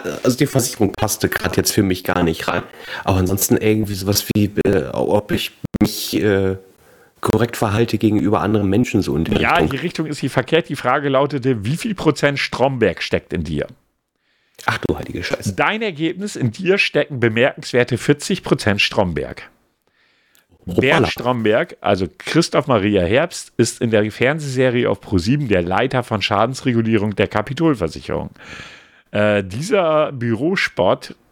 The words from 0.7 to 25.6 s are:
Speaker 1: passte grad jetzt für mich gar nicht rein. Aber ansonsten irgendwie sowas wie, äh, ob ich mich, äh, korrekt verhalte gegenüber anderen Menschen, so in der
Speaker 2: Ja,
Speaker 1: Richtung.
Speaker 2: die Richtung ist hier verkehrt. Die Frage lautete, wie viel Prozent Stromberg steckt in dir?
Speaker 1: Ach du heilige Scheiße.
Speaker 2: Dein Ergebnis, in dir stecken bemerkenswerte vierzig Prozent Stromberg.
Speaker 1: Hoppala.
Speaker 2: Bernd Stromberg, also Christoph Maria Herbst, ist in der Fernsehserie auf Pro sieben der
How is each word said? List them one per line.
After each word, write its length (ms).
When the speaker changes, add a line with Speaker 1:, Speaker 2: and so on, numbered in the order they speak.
Speaker 1:
passte 360
grad 280
jetzt 160
für 100
mich 220
gar 180
nicht 260
rein. 160
Aber 140
ansonsten 380
irgendwie 380
sowas 400
wie, 160
äh, 260
ob 400
ich 200
mich, 400
äh, 360
korrekt 360
verhalte 420
gegenüber 420
anderen 280
Menschen, 340
so 140
in 80
der 160
Speaker 2:
Ja, 140
Speaker 1:
Richtung. 160
Speaker 2:
die 80
Richtung 280
ist 120
hier 120
verkehrt. 380
Die 80
Frage 320
lautete, 560
wie 120
viel 180
Prozent 440
Stromberg 640
steckt 300
in 100
dir? 240
Speaker 1:
Ach 120
du 180
heilige 260
Scheiße. 320
Speaker 2:
Dein 280
Ergebnis, 540
in 160
dir 260
stecken 420
bemerkenswerte 760
vierzig 440
Prozent 380
Stromberg. 720
Speaker 1:
Hoppala. 140
Speaker 2:
Bernd 280
Stromberg, 720
also 280
Christoph 480
Maria 360
Herbst, 540
ist 240
in 100
der 200
Fernsehserie 800
auf 100
Pro 180
sieben 300
der 140